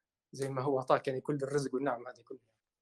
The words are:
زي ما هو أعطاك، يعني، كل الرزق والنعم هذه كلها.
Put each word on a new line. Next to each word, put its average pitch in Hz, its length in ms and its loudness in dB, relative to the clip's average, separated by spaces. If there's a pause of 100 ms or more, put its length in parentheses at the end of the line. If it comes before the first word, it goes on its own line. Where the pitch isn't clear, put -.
(320)
زي 135 180 -4
ما 135 120 -2
هو 135 180 2
أعطاك، 131 280 4
يعني، 131 140 0
كل 151 220 0
الرزق 135 320 0
والنعم 127 320 -2
هذه - 140 -16
كلها. 131 200 -16 (400)